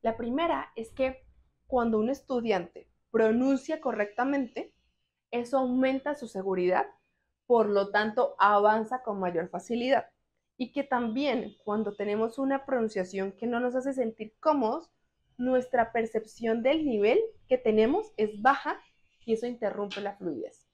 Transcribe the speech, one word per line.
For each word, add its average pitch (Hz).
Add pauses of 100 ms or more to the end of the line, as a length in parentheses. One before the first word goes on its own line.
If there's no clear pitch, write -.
La 226
primera 277
es 226
que 262 (400)
cuando 233
un 220
estudiante 233 (220)
pronuncia 254
correctamente, 247 (580)
eso 240
aumenta 262
su 226
seguridad, 185 (600)
por 226
lo 202
tanto 214
avanza 214
con 208
mayor 180
facilidad. 240 (500)
Y 247
que 277
también 240
cuando 208
tenemos 208
una 269
pronunciación 196
que 226
no 240
nos 247
hace 262
sentir 220
cómodos, 294 (460)
nuestra 247
percepción 226
del 302
nivel 233 (280)
que 254
tenemos 233
es 214
baja 285 (440)
y 226
eso 226
interrumpe 202
la 202
fluidez. 143